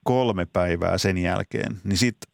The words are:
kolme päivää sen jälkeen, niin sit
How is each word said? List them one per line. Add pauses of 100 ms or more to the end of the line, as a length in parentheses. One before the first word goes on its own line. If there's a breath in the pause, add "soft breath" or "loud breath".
kolme
päivää
sen
jälkeen, (120)
niin
sit (180)